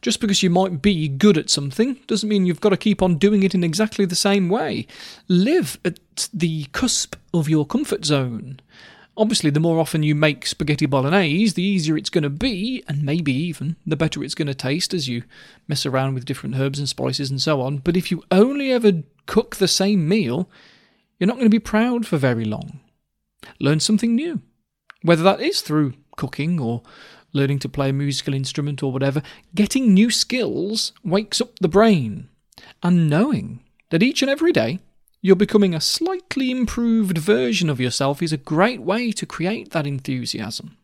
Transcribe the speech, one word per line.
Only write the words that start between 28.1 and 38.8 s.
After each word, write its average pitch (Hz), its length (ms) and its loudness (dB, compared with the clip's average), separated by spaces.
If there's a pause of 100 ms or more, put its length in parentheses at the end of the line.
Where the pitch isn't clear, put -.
instrument 139 500 -4
or 135 80 -2
whatever. 139 280 0 (320)
Getting 208 400 2
new 208 180 6
skills 202 840 -2 (100)
wakes 202 380 -2
up - 180 -4
the 185 80 -2
brain, 165 600 4 (560)
and 175 260 4
knowing 151 540 0 (260)
that 165 140 4
each - 180 0
and 269 80 0
every 320 220 2
day 127 260 0 (420)
you're 190 160 6
becoming 202 380 2
a 156 60 -2
slightly 330 720 -4
improved 226 680 0
version 202 500 0
of 131 120 -2
yourself 135 420 -2
is 160 100 -2
a 151 40 -4
great 180 440 0